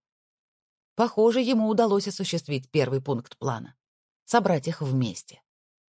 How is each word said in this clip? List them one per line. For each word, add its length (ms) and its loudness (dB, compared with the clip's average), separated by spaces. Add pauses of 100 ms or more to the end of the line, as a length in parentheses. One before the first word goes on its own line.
(920)
Похоже, 480 4
ему 260 2
удалось 400 2
осуществить 600 -6
первый 320 0
пункт 380 -6
плана. 360 -6 (500)
Собрать 420 2
их 160 -8
вместе. 580 -4 (480)